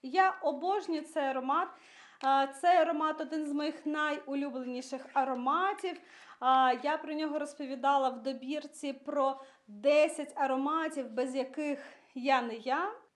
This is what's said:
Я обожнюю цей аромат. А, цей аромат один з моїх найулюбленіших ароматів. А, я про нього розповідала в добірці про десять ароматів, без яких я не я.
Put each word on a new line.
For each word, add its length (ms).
Я 400
обожнюю 600
цей 220
аромат. 440
А, 220
цей 300
аромат 440
один 240
з 80
моїх 320
найулюбленіших 1300
ароматів. 840
А, 340
я 140
про 160
нього 260
розповідала 680
в 140
добірці 680
про 480
десять 680
ароматів, 760
без 240
яких 440
я 260
не 140
я. 360